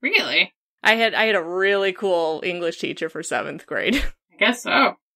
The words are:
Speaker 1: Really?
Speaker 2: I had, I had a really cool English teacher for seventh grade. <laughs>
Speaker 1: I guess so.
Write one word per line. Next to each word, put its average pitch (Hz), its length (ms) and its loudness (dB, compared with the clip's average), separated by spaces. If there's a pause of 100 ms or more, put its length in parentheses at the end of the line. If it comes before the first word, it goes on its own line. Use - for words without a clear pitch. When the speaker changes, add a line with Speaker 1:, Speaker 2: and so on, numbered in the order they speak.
Speaker 1:
Really? - 500 0 (320)
Speaker 2:
I 214 100 6
had, 226 200 2
I - 100 2
had 214 120 2
a 175 60 0
really 190 500 2
cool 170 520 0
English 175 340 -4
teacher 160 300 -6
for 156 160 -10
seventh - 420 -4
grade. 151 300 0
<laughs> - 360 -4
Speaker 1:
I - 40 -20
guess 240 260 0
so. 262 320 2 (220)